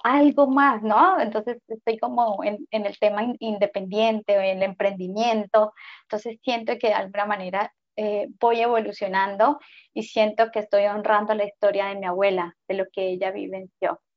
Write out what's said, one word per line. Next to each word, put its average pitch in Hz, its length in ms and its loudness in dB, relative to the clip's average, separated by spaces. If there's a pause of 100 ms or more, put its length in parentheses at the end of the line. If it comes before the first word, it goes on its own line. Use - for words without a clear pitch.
algo 285 440 4
más, 262 360 4
¿no? 285 360 4
Entonces 226 380 -4 (100)
estoy 226 300 -4
como 233 480 -2
en, 208 260 -4
en 214 140 -4
el 202 120 -6
tema 208 260 0
in-, 240 160 -4
independiente, 208 960 0
en 190 220 0
el 185 60 0
emprendimiento. 202 1080 0 (300)
Entonces 226 400 -10
siento 233 360 -4
que 240 80 0
de 208 60 4
alguna 196 320 -2
manera, 196 480 -4 (220)
eh, 208 320 -4 (120)
voy 233 200 2
evolucionando 202 1000 0 (340)
y 220 100 -6
siento 220 480 0
que 220 80 -4
estoy 202 260 2
honrando 214 500 2
la 208 100 0
historia 202 420 0
de 196 80 -6
mi 196 120 -6
abuela, 185 480 0 (120)
de 190 80 -4
lo 190 160 -2
que 190 180 -4
ella 185 220 -4
vivenció. 190 680 -8 (160)